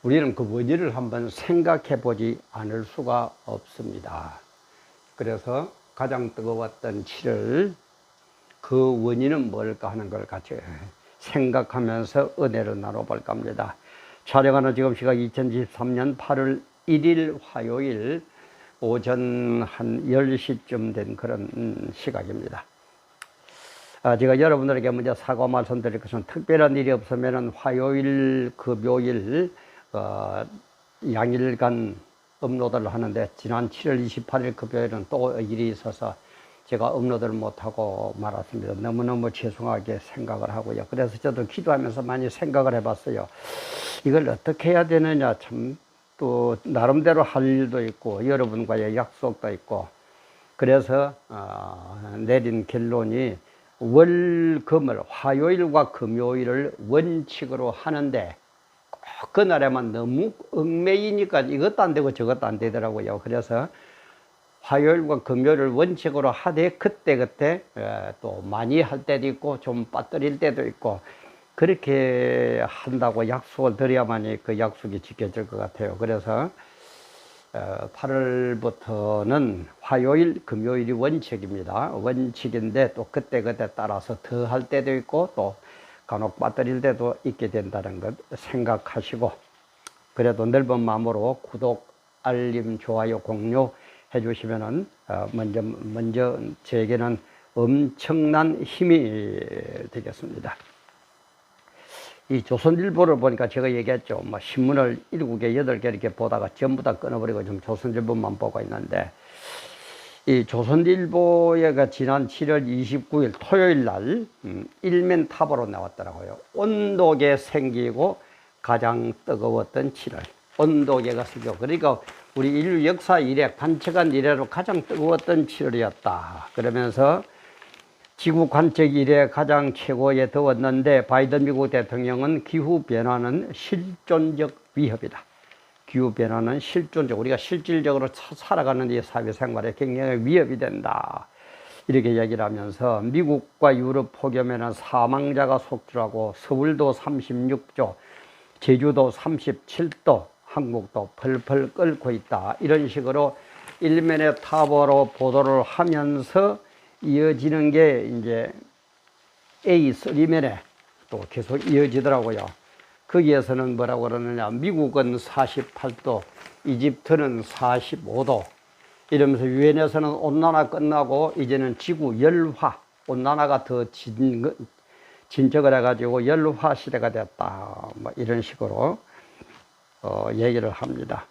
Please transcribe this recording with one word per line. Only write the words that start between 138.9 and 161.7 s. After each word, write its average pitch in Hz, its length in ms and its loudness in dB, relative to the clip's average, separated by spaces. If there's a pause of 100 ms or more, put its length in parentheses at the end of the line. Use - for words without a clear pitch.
이 117 100 0
사회생활에 113 720 -4
굉장히 131 500 -2
위협이 135 360 4
된다. - 640 -4 (640)
이렇게 120 280 2
얘기를 113 300 0
하면서 104 560 -2
미국과 143 760 2
유럽 131 360 -2
폭염에는 123 600 -2
사망자가 131 840 2
속출하고 110 800 -4
서울도 147 560 2
삼십육 131 800 -4
도, 113 220 0 (640)
제주도 131 500 6
삼십칠 160 800 -4 (140)
도, 117 240 4 (180)
한국도 113 720 -6
펄펄 131 580 -2
끓고 151 380 0
있다. 107 480 -4
이런 151 280 4
식으로 139 480 0 (440)
일면의 160 560 4
탑으로 143 800 4
보도를 131 460 4
하면서 160 960 2 (440)
이어지는 151 680 4
게 147 340 6
이제 117 460 -4 (1160)
에이 165 260 6
쓰리면에 143 680 2 (500)
또 110 100 -8 (120)
계속 127 360 -6
이어지더라고요. 127 800 2 (640)